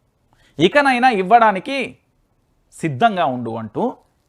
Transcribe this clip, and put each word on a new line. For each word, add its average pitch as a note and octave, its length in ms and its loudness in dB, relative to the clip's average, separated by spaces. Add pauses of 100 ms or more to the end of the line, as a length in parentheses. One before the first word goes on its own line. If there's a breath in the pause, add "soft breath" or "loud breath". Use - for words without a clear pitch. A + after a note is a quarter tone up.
(580)
ఇకనైనా B3+ 520 2
ఇవ్వడానికి G#3+ 880 0 (800)
సిద్ధంగా E3 440 0
ఉండు" A#2+ 320 -6
అంటూ C#3+ 400 -8 (320)